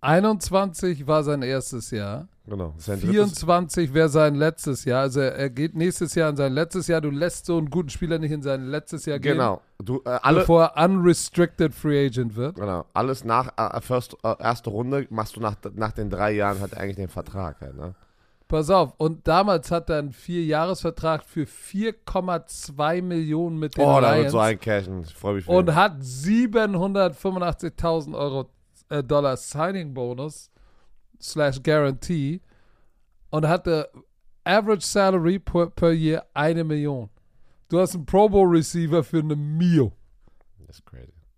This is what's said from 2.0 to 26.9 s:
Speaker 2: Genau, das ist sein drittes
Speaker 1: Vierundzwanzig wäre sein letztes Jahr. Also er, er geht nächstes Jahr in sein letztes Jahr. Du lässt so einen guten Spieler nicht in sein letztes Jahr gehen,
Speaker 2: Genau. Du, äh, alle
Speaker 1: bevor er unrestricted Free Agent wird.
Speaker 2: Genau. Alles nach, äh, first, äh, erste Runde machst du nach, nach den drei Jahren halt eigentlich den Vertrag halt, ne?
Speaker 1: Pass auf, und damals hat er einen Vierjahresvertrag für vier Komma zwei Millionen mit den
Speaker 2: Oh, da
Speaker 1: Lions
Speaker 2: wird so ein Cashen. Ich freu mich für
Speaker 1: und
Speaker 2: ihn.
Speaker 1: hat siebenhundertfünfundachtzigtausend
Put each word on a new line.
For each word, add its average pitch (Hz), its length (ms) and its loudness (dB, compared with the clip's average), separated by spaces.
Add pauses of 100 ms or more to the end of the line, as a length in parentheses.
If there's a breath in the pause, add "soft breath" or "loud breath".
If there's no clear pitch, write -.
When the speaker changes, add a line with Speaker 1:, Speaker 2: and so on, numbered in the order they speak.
Speaker 2:
Genau, 98 220 -6
das 78 100 -14
ist - 60 -16
sein 101 140 -4
drittes 180 120 0
Speaker 1:
Vierundzwanzig 175 800 0
wäre 160 160 4
sein 151 240 4
letztes 147 500 -2
Jahr. 127 180 0
Also 135 180 -2
er, 131 160 0
er 139 160 -4
geht 147 240 -4
nächstes 165 400 -2
Jahr 160 160 2
in 143 40 -4
sein 135 180 0
letztes 165 340 -2
Jahr. 160 140 2
Du 151 100 -2
lässt 156 340 -4
so 170 140 0
einen 156 100 -4
guten 160 200 -2
Spieler 160 280 -4
nicht 151 140 -2
in 151 100 -6
sein 135 240 -4
letztes 151 400 -8
Jahr 147 140 -4
gehen, 143 140 2
Speaker 2:
Genau. 117 280 0 (160)
Du, 123 260 -4
äh, 123 200 -2
alle 151 160 6
Speaker 1:
bevor 165 360 6
er 156 100 4
unrestricted 175 920 2
Free 143 320 2
Agent 117 280 -4
wird. 135 200 -6
Speaker 2:
Genau. 92 280 -4 (100)
Alles 127 300 -2
nach, 113 340 0
äh, 110 220 -2
first, - 440 -4
äh, 110 160 0
erste 117 320 -4
Runde 127 400 -4
machst 110 240 -6
du 107 40 -12
nach, 107 160 -4 (200)
nach 107 160 -4
den 107 180 -6
drei 101 220 -2
Jahren 101 280 0
halt 101 160 -8
eigentlich 98 200 -6
den 95 120 -8
Vertrag 87 540 -10
halt, 67 160 -16
ne? 82 160 -12 (540)
Speaker 1:
Pass 156 240 0
auf, 175 260 2
und 156 300 -2
damals 180 440 2
hat 170 200 -2
er 151 80 0
einen 143 120 -6
Vierjahresvertrag 160 1120 -2
für 156 220 -6
vier 214 480 -6
Komma 180 540 -4
zwei 151 560 -4
Millionen 165 560 -2
mit 151 180 -6
den 139 80 4
Speaker 2:
Oh, 139 160 6
da 117 120 6
Speaker 1:
Lions 117 100 4
Speaker 2:
wird - 80 0
so 113 80 2
ein 107 200 2
Cashen. 95 440 -2
Ich 78 100 -16
freu 101 220 -4
mich 95 100 -6
für - 60 -2
Speaker 1:
und 180 180 6
Speaker 2:
ihn. 151 60 2
Speaker 1:
hat 180 240 4
siebenhundertfünfundachtzigtausend 180 2250 0